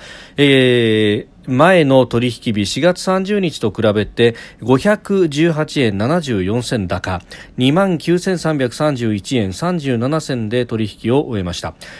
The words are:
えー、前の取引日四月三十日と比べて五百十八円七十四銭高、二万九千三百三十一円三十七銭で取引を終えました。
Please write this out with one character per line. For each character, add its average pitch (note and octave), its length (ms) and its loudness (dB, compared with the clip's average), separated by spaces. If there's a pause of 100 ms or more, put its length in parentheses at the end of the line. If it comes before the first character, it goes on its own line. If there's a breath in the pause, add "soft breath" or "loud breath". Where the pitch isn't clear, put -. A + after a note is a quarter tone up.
(360 loud breath)
え B2 920 4
ー、 - 240 -10
前 E3 300 4
の C3 240 4
取 B2 220 0
引 A#2 260 -4
日 G2+ 120 0
四 - 140 -6
月 F3 200 2
三 F#3 240 -2
十 G3+ 160 -2
日 E3 180 -4
と G#2+ 140 -2
比 A2+ 100 -4 (100)
べ G#2 140 0
て A#2 300 0 (240 loud breath)
五 B2+ 180 4
百 G3+ 500 0
十 D#3 220 0
八 D3+ 300 -4
円 G#2 180 0
七 D3 220 0
十 A2+ 240 -2
四 A2+ 180 -2
銭 G#2+ 240 -4
高、 F2+ 340 -6 (360 loud breath)
二 C3 160 2
万 F#3 260 2
九 F3 220 0
千 F#3 180 -2
三 D#3 180 -2
百 B2+ 160 -2
三 D3+ 220 -2
十 A#2 180 -2
一 G#2 240 -4
円 G2 160 0
三 E3+ 280 -4
十 C3 180 -2
七 C#3+ 220 -2
銭 A#2 280 -6
で B2 160 -2
取 A2 240 -4 (140)
引 A2+ 100 0
を C#3+ 140 0
終 A2 140 -6
え - 20 -4
ま F2 100 -6
し - 80 -10
た。 E2+ 140 -10 (260 loud breath)